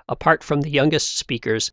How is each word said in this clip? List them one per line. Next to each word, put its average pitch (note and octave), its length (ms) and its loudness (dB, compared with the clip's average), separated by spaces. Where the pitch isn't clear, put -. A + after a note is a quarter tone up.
apart D#3+ 360 0
from C#3+ 180 0
the D3+ 100 -4
youngest D3 480 2
speakers, A2+ 540 -4